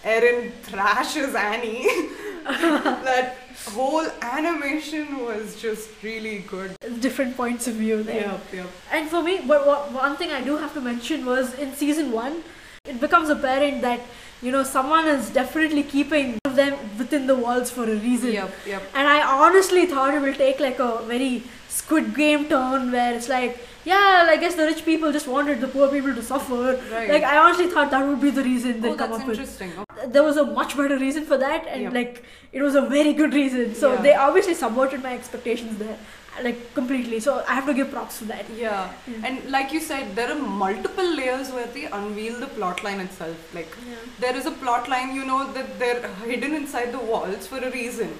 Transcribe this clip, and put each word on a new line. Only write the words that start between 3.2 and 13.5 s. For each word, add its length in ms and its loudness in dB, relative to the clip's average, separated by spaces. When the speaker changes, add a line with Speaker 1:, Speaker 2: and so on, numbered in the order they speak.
Speaker 1:
whole 320 0
animation 1040 -4
was 360 -6
just 280 -6
really 360 -6
good. 360 -10
Speaker 2:
Different 380 -2
points 300 -4
of 80 -4
view 280 0
there. 180 -2
Speaker 1:
Yep, 200 -4
yep. 140 -10
Speaker 2:
And 180 -2
for 140 0
me, 240 0
but 180 6
wha-, 200 4
one 160 0
thing 140 -6
I 100 -4
do 160 -2
have 160 -6
to 80 -6
mention 440 -4
was 280 0
in 200 -6
season 380 0
one, 320 -4
it 140 -10
becomes 300 4
apparent 520 2